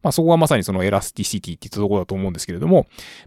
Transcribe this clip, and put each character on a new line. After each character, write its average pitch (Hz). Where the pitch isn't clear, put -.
ま 151
あ、 -
そ 170
こ 165
が 165
ま 160
さ 143
に 92
そ -
の 92
エ 98
ラ 98
ス -
テ 104
ィ -
シ 98
テ 87
ィ 80
っ -
て -
い -
っ -
た -
と 101
こ 101
ろ 92
だ 90
と -
思 95
う -
ん 87
で 76
す -
け 87
れ 87
ど 82
も、 175